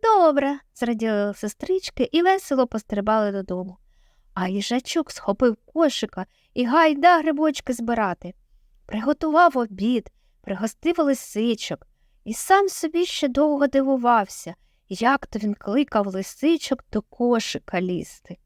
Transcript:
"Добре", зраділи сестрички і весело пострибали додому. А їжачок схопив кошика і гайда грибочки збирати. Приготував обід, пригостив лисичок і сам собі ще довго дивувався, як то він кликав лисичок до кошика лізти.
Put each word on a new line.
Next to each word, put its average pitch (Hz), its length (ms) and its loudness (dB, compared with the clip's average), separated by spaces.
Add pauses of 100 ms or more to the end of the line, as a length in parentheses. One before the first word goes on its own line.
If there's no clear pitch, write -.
"Добре", 302 560 4 (160)
зраділи 220 600 -2
сестрички - 760 -4
і 330 100 2
весело 349 440 2
пострибали 208 680 -2
додому. 185 440 -8 (580)
А 185 140 -4
їжачок 233 640 -2
схопив 220 460 0
кошика - 720 -2 (280)
і 247 100 0
гайда 311 540 4
грибочки 302 540 0
збирати. 226 640 -4 (520)
Приготував 294 720 2
обід, 220 540 -2 (280)
пригостив 220 580 -4
лисичок 240 880 -2 (380)
і 220 100 -8
сам 392 340 2
собі 339 360 -2
ще - 240 -4
довго 285 380 2
дивувався, 240 880 0 (340)
як 233 380 0
то - 120 -8
він 208 160 -2
кликав 220 520 0
лисичок 247 840 -4
до 214 100 -2
кошика - 800 -2
лізти. 180 640 -8